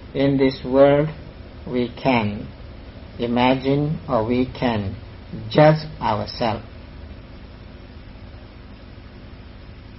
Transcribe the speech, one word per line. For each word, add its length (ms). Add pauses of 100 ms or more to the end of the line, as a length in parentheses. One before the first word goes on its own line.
(140)
in 220
this 280
world, 440 (580)
we 360
can 460 (720)
imagine 880
or 180
we 200
can 500 (540)
judge 360 (140)
ourselves. 640 (3250)